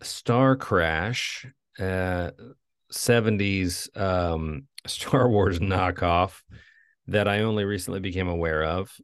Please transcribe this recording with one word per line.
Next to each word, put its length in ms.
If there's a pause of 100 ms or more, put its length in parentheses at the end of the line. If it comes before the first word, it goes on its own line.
Star 540
Crash, 920 (340)
uh, 520 (600)
seventies, 1040
um, 800
<laughs> 120
Star 420
Wars 300
knockoff 840 (680)
that 180
I 140
only 240
recently 360
became 280
aware 340
of. 260 (140)